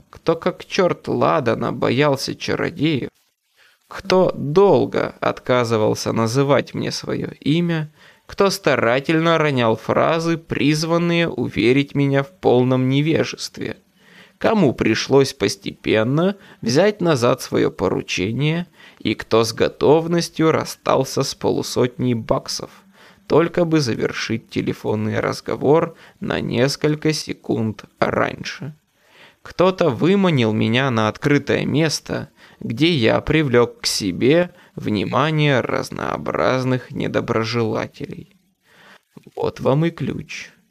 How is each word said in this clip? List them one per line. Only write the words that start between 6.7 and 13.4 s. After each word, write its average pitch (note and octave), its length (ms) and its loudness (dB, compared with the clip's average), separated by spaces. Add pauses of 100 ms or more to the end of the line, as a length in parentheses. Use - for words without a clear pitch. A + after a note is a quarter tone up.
мне A2+ 160 -6
своё - 380 -6 (120)
имя, E3 520 -2 (340)
кто G3 240 0
старательно D#3+ 880 2
ронял B2+ 380 2
фразы, D#3+ 600 0
призванные E3 920 0
уверить B2+ 680 0
меня C#3 280 2
в C3+ 100 -16
полном B2+ 560 2
невежестве, - 880 -2 (640)